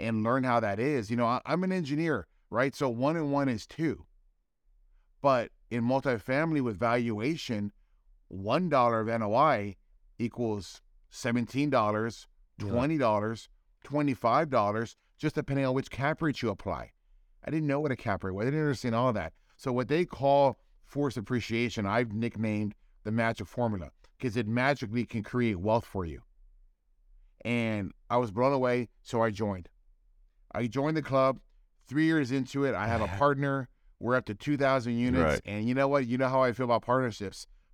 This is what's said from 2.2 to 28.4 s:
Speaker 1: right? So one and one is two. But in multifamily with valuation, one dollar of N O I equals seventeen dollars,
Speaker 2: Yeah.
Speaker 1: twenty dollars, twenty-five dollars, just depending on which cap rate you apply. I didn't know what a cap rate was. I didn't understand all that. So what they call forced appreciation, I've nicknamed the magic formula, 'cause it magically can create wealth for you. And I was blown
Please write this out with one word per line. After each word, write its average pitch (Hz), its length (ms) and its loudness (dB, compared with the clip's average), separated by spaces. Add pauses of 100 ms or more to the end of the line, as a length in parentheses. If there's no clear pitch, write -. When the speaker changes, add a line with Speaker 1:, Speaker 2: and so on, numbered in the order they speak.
Speaker 1:
right? 127 240 0
So 143 140 0
one 131 280 0
and 147 140 -2
one 139 180 2
is 113 180 -4
two. 143 380 -4 (1160)
But 131 320 4 (180)
in 117 140 0
multifamily 135 800 0
with 113 140 -2
valuation, 117 920 -2 (560)
one 120 420 -2
dollar 120 320 4
of 107 80 -2
N 113 140 0
O 104 120 0
I 117 420 2 (420)
equals 113 640 -4 (280)
seventeen 127 600 -2
dollars, 110 560 0 (320)
Speaker 2:
Yeah. 101 120 -6
Speaker 1:
twenty 139 280 0
dollars, 110 500 0 (360)
twenty-five 139 640 0
dollars, 110 460 0 (220)
just 151 180 -2
depending 139 300 0
on 127 80 0
which 135 160 -2
cap 147 320 -2
rate 147 200 -2
you 113 80 0
apply. 80 400 -6 (540)
I - 60 -6
didn't 156 160 0
know 139 120 2
what 147 140 0
a 120 40 -2
cap 98 280 -4
rate 95 80 -4
was. 98 120 -2
I 131 60 2
didn't 156 100 0
understand 127 340 0
all 123 180 2
that. 85 200 -4 (240)
So 131 160 -6
what 123 160 -2
they 165 160 2
call 139 540 2 (280)
forced 143 300 -4
appreciation, 113 720 -2
I've 113 260 0
nicknamed 107 600 -2 (300)
the 107 80 -4
magic 113 340 0
formula, 104 440 -4 (280)
'cause 120 180 -4
it 110 120 -2
magically 123 560 0
can 107 180 -6
create 113 380 0
wealth 107 240 2
for 95 200 -6
you. 76 180 -10 (1200)
And 110 480 -2 (180)
I 117 60 2
was 123 140 0
blown 123 220 2